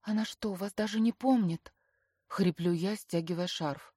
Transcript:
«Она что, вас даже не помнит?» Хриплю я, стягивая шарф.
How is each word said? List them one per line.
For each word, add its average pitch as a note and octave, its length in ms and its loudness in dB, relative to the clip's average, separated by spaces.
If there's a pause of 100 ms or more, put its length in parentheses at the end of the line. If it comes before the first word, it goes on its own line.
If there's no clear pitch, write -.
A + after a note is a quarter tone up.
«Она G#3+ 240 0
что, G3+ 300 -6
вас G3 180 -6
даже G#3+ 260 0
не A3+ 120 4
помнит?» A3+ 600 2 (560)
Хриплю F3 440 2
я, F3+ 240 0
стягивая E3+ 500 -4
шарф. D3+ 520 -6